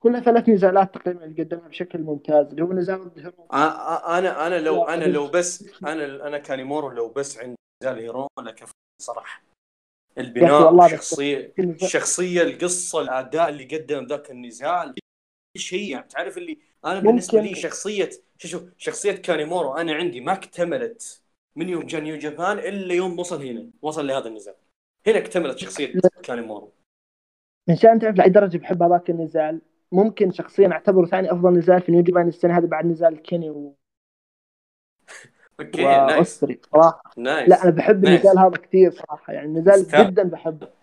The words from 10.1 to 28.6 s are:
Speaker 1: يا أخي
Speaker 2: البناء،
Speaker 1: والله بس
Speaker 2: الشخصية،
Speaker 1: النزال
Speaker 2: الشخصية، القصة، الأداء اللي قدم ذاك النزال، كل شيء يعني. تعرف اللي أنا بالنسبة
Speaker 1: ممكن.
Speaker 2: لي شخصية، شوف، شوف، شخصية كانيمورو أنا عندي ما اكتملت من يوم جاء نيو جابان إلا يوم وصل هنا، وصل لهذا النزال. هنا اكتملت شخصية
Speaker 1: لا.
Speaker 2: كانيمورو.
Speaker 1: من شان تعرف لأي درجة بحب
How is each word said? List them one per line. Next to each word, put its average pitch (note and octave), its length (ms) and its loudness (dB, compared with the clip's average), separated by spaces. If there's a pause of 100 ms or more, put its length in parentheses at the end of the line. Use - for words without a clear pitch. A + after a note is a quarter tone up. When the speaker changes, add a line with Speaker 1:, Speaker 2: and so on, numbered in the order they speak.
Speaker 1:
يا C3 40 -10
أخي B2+ 80 -10
Speaker 2:
البناء، D3+ 360 6
Speaker 1:
والله F3 200 8
بس D#3+ 80 4
Speaker 2:
الشخصية، C#3+ 680 -6
Speaker 1:
النزال F3 260 -4
Speaker 2:
الشخصية، F3 560 -4
القصة، E3 600 -4
الأداء C3 480 -4
اللي C#3+ 160 -12
قدم D3 400 -8
ذاك C#3 260 -10
النزال، C3 600 -8
كل - 680 -20
شيء G3+ 300 -10
يعني. B2 160 -12
تعرف - 300 -10
اللي E3+ 200 -14 (280)
أنا F3+ 140 -6
بالنسبة A3 380 2
Speaker 1:
ممكن. G#3+ 120 0
Speaker 2:
لي F#3 60 -10
شخصية، F#3+ 540 -8 (280)
شوف، E3 140 -16
شوف، D3+ 120 -12 (140)
شخصية D#3 340 -6
كانيمورو D#3+ 680 -6
أنا E3 160 -6
عندي D3+ 280 -6
ما D#3 120 -4
اكتملت C#3 880 -8 (340)
من E3+ 140 -8
يوم E3+ 140 -6
جاء D#3+ 180 -8
نيو D#3 160 -10
جابان D#3+ 420 -6
إلا F#3 340 -8
يوم F3+ 260 -4
وصل F3 240 -8
هنا، A#2 260 -12 (120)
وصل D3+ 260 -6
لهذا C3 200 -6
النزال. G#2 280 -16 (520)
هنا G#3+ 100 4
اكتملت E3 400 -4
شخصية D3+ 300 -8
Speaker 1:
لا. F3+ 220 4 (140)
Speaker 2:
كانيمورو. A2 480 -12 (1000)
Speaker 1:
من E3+ 60 4
شان A3+ 240 8
تعرف A3 180 0
لأي F#3+ 120 6
درجة F#3+ 280 4
بحب F3 260 -4